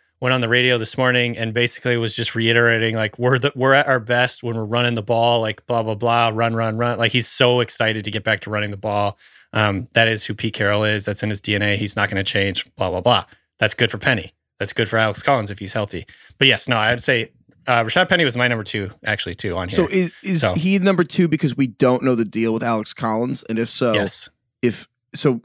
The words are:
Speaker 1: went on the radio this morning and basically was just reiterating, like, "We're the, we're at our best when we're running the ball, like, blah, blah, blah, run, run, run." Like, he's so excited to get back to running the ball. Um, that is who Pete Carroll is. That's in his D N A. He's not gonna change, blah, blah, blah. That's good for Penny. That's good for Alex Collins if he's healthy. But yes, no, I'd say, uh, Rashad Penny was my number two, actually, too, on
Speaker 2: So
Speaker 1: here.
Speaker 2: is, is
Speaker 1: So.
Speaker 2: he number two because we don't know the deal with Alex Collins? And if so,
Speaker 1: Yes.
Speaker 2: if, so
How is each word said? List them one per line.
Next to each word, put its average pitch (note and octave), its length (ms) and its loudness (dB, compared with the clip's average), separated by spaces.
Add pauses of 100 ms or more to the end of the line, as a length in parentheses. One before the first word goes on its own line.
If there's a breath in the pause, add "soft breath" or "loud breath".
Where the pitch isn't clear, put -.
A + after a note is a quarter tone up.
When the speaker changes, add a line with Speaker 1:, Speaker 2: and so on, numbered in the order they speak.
(200)
Speaker 1:
went B2+ 140 0
on B2+ 80 2
the A#2 80 -2
radio B2 300 4
this - 180 -6
morning B2 400 2
and A2+ 160 -4
basically A#2+ 440 0
was A2+ 180 -2
just A#2 180 -4
reiterating, A2+ 600 2
like, A2 240 -2
"We're B2+ 200 4
the, C#3 160 0
we're C3 180 4
at C#3+ 140 4
our C3 120 2
best B2 440 0
when A#2 120 -4
we're A2 100 -4
running A#2+ 300 0
the A2 80 -2
ball, A#2 380 2
like, A2 260 -6
blah, A#2 160 0
blah, A2 120 -2
blah, A#2 380 2
run, A2+ 220 0
run, A2 220 -2
run." A#2+ 200 0
Like, A2+ 140 2
he's A#2+ 160 0
so B2 320 4
excited A2 460 -2
to G#2+ 60 -6
get G#2 120 -6
back G#2+ 180 0
to - 80 -10
running G#2 220 -4
the G2+ 60 -10
ball. G2+ 400 -2 (360 soft breath)
Um, G#2 400 0
that A2+ 140 6
is A2 180 -2
who A2 80 -6
Pete G#2+ 200 -4
Carroll G#2 300 0
is. G#2+ 220 -2
That's G2+ 180 -4
in G#2+ 60 -2
his G2+ 120 -4
D G#2 140 0
N G2+ 60 0
A. G#2 160 0
He's G2+ 180 -4
not G2+ 140 2
gonna G2 140 -2
change, G2 420 -2 (100)
blah, F#2 140 -2
blah, F2+ 120 -2
blah. A2 220 4 (340 soft breath)
That's G#2+ 160 0
good A#2 160 0
for - 80 -6
Penny. A2+ 360 -2 (260)
That's G#2 140 -6
good A2+ 160 -2
for A#2 80 0
Alex A2 260 0
Collins A#2+ 260 2
if G2 100 -10
he's G2 140 -10
healthy. G2+ 320 -4 (320 loud breath)
But C3+ 100 -16
yes, A2+ 200 -6
no, B2 100 -2
I'd A2+ 240 -2
say, A#2 300 -2 (360)
uh, A#2 160 2
Rashad F3 260 0
Penny F3 160 2
was A#2+ 100 -2
my B2 140 0
number A2 160 -4
two, G2 260 -6 (140)
actually, G2+ 300 -4
too, F#2 220 -6
on F#2 120 -4
Speaker 2:
So E3+ 180 2
Speaker 1:
here. F#3 180 0
Speaker 2:
is, E3 60 -6 (120)
is F3+ 180 0
Speaker 1:
So. A2 140 2
Speaker 2:
he F#3+ 220 2
number F#3 280 2
two F3 240 2
because C#3+ 260 0
we C3+ 120 2
don't B2 360 2
know B2+ 120 2
the A2+ 100 0
deal A2+ 280 -2
with A2+ 100 -2
Alex A2+ 300 -2
Collins? A#2 560 -2
And A2+ 80 -2
if A2+ 120 -2
so, - 240 0
Speaker 1:
Yes. - 360 -4 (320)
Speaker 2:
if, - 280 -2 (260)
so B2 300 2